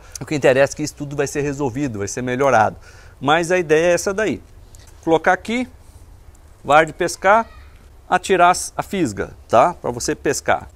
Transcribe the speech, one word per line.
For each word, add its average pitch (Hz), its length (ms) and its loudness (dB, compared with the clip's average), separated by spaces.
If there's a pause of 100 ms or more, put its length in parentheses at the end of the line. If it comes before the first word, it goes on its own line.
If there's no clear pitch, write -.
(200)
O 127 40 -12
que - 80 -10
interessa 139 420 2
é - 20 -14
que 151 80 -6
isso - 100 -10
tudo 143 220 -12
vai 143 100 -2
ser 147 140 -6
resolvido, 139 580 -4
vai 101 80 -4
ser 123 160 -8
melhorado. 123 540 2 (440)
Mas 160 300 0
a 180 80 2
ideia 160 320 2
é 170 40 4
essa 190 200 -2
daí. 190 260 -4 (640)
Colocar 165 300 2
aqui, 226 360 -4 (960)
vara 156 220 4
de 151 60 -12
pescar, 185 560 0 (600)
atirar 180 420 2
as, - 260 -4
a - 80 -6
fisga, 110 480 -4 (160)
tá? 147 260 4
Pra - 160 -8
você 123 240 -6
pescar - 600 -4